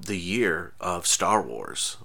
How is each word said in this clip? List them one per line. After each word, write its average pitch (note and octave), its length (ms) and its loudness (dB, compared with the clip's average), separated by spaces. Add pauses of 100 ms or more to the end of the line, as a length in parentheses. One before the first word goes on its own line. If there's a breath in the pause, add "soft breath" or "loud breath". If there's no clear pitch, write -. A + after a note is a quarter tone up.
the G#2 120 -2
year F2+ 640 0
of F2 280 -2
Star G2+ 340 4
Wars, - 640 -6